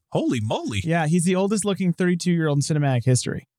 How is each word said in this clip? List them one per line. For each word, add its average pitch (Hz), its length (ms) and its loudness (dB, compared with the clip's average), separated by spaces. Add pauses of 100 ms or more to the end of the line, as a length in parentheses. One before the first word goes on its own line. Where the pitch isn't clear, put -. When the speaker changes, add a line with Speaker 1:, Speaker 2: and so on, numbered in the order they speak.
(120)
Speaker 1:
Holy 190 300 0
moly. 139 420 -4
Speaker 2:
Yeah, 160 240 0
he's 170 180 2
the 185 100 2
oldest 196 300 0
looking 185 280 0
thirty-two-year-old 170 640 0
in 143 40 2
cinematic 139 440 0
history. - 420 0 (100)